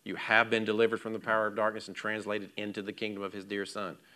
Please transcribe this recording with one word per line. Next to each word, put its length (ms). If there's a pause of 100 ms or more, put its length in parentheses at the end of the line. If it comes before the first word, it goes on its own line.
You 120
have 340
been 140
delivered 360
from 120
the 80
power 260
of 80
darkness 320
and 100
translated 600
into 260
the 100
kingdom 300
of 100
his 120
dear 200
Son. 320 (200)